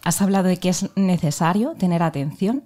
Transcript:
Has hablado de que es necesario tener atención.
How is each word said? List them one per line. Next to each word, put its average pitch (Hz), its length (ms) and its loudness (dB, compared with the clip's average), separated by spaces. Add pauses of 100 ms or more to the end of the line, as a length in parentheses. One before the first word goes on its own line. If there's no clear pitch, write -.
Has 170 200 -2
hablado 196 260 2
de 180 80 2
que 180 140 -2
es 180 260 -2
necesario 185 800 0
tener 170 240 2
atención. 165 640 -2